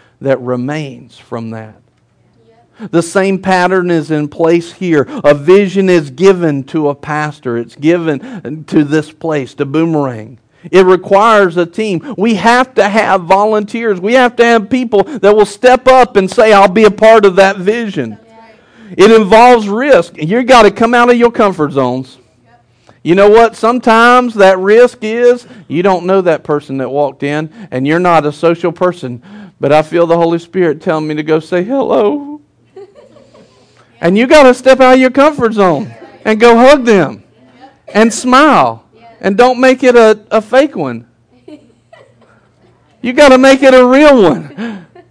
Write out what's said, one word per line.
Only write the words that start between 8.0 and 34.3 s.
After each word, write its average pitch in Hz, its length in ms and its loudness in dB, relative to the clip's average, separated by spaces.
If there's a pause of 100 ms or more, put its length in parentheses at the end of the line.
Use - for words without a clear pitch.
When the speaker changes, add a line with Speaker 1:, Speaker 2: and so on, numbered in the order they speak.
Speaker 1:
to 160 180 -2
this 151 260 -2
place, 147 440 -8
to 143 120 -6
Boomerang. 135 720 -6 (320)
It 185 160 2
requires 196 720 2
a 175 100 -2
team. 214 500 -8
We 220 200 -2
have 240 380 -2
to 208 140 0
have 196 340 -2
volunteers. 208 800 -2
We 202 120 -4
have 247 240 0
to 233 80 2
have 233 260 0
people 233 320 -2
that 208 320 0
will 214 100 4
step 247 440 0
up 254 260 4
and 190 160 -2
say, 220 220 2
"I'll 202 160 4
be 208 160 2
a 214 80 4
part 220 320 4
of 190 100 2
that 196 220 2
vision." 190 540 -6
Speaker 2:
That's 104 200 -20
right. - 640 -20
Speaker 1:
It 196 140 2
involves 220 580 4
risk. 220 480 -2
You 202 280 -4
gotta 226 260 4
come 233 240 -2
out 240 160 2
of 247 60 2
your 233 160 0
comfort 185 400 -2
zones. 127 460 -6 (260)
Speaker 2:
Yep. - 200 -20 (380)
Speaker 1:
You 160 140 -2
know 202 120 4
what? 220 280 4
Sometimes 240 800 0
that 196 260 2
risk 226 420 2
is 240 460 -2 (180)
you 151 160 -4
don't 185 240 0
know 190 140 0
that 170 240 -2
person 143 340 -6
that 127 120 -8
walked 135 340 -6
in, 151 260 -6 (220)
and 131 160 -4
you're 160 100 0
not 170 260 0
a 147 60 -4
social 170 400 -4
person. 165 500 -6 (380)
But 139 140 -2
I 151 100 2
feel 170 240 -2
the 165 100 0
Holy 170 220 -2
Spirit 170 420 -4
telling 160 280 -6
me 151 80 -8
to 151 80 -8
go 160 160 -2
say 175 240 -6
hello. 277 720 -4 (100)
Speaker 2:
<laughs> - 40 -20 (1500)
Speaker 1:
And 180 160 0
you 240 120 0
gotta 269 260 6